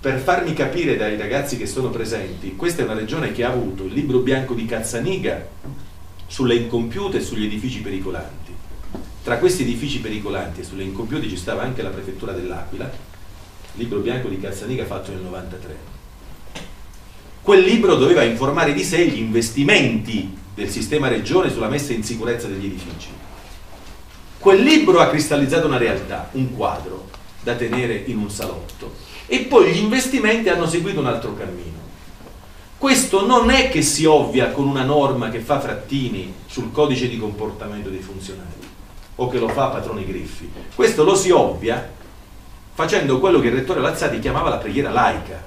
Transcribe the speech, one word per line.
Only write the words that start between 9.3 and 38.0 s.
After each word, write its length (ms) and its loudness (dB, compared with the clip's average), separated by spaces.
questi 240 4
edifici 380 -2
pericolanti 640 -6
e 20 -10
sulle 180 -10
incompiute 480 -4
ci 80 -6
stava 240 -4
anche 220 -4
la 60 -4
prefettura 420 -8
dell'Aquila, 580 -6
libro 260 -4
bianco 280 -2
di 120 -4
Cazzaniga 460 -6
fatto 260 -8
nel 100 -8
novantatré. 560 -10
Quel 180 10
libro 340 6
doveva 280 6
informare 500 2
di 100 0
sé 220 4
gli 140 2
investimenti 1160 2
del 140 -4
sistema 400 0
regione 420 2
sulla 160 -2
messa 260 -2
in 100 -2
sicurezza 440 -4
degli 180 -6
edifici. 440 -8
Quel 240 8
libro 360 8
ha 100 6
cristallizzato 580 2
una 100 2
realtà, 540 -2
un 240 -2
quadro 540 -4
da 100 0
tenere 540 -2
in 100 -2
un 140 -4
salotto. 760 -10
E 140 0
poi 300 8
gli 60 2
investimenti 720 2
hanno 180 2
seguito 320 0
un 60 0
altro 300 -2
cammino. 440 -10
Questo 480 4
non 240 6
è 200 4
che 120 2
si 240 2
ovvia 440 6
con 180 0
una 160 2
norma 460 2
che 100 -6
fa 200 0
Frattini 760 -4
sul 240 -8
codice 360 2
di 100 -4
comportamento 720 -8
dei 120 -8